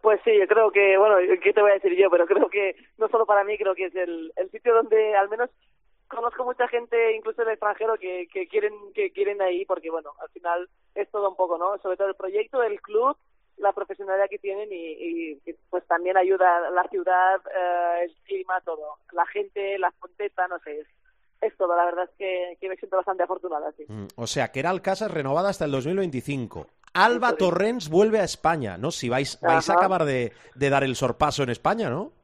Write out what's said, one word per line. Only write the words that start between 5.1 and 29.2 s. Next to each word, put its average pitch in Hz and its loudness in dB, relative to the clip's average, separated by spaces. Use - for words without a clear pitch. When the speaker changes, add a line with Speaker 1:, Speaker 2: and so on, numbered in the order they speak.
Speaker 1:
al 202 4
menos 233 -4
conozco 233 -6
mucha 247 -2
gente, 233 0
incluso 220 -6
del 226 0
extranjero, 208 -2
que, 180 -8
que 185 -6
quieren, 208 -2
que 196 -2
quieren 202 -2
ahí, 185 -2
porque, 165 -4
bueno, 156 -8
al 160 -16
final 175 -6
es 202 -6
todo 202 -2
un 185 -4
poco, 175 0
¿no? 190 -2
Sobre 185 -4
todo 196 0
el 190 -4
proyecto, 214 -2
el 208 -2
club, 240 0
la 196 2
profesionalidad 196 -4
que 208 -10
tienen 202 -8
y, - -10
y, 165 -10
y, 165 -12
pues 175 -6
también 180 0
ayuda 185 4
a - -4
la 180 0
ciudad, 185 2
eh, 175 0
el 170 -10
clima, 185 -6
todo. 151 -10
La 170 0
gente, 202 -6
la 185 0
fonteta, 185 -6
no 180 -8
sé, 151 -12
es, 151 -16
es - -2
todo. 175 0
La 175 4
verdad 175 -2
es - -20
que, 180 -6
que 190 -10
me 185 -8
siento 190 -6
bastante 185 -2
afortunada, 175 -6
sí. 156 -18
Speaker 2:
Mm, 104 -12
o 117 -8
sea, 123 -4
que 135 -6
era 170 -2
Alcázar 190 -4
renovada 156 0
hasta 175 -4
el 143 -2
dos 131 -2
mil 180 -2
veinticinco. 131 -6
Alba 233 4
Speaker 1:
Eso 233 0
es. - -10
Speaker 2:
Torrents 190 0
vuelve 214 4
a 190 2
España, 147 -2
¿no? 123 -4
Si - -6
vais, 131 -2